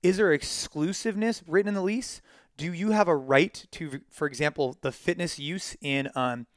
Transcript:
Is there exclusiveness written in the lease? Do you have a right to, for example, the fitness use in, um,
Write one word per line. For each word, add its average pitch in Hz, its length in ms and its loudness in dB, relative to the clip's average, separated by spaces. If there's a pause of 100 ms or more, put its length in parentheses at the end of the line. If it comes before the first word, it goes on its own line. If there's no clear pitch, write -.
Is 185 160 4
there 196 160 4
exclusiveness 190 1120 -2
written 196 200 2
in 208 80 -2
the 190 80 -2
lease? 220 400 -4 (340)
Do 165 160 -6
you 185 160 -2
have 214 180 4
a 165 80 6
right 135 540 4
to, 147 400 -10
for - 160 -4
example, 143 560 -2
the 135 100 -2
fitness 175 460 -4
use 151 420 -8
in, 139 360 -2
um, 123 420 -2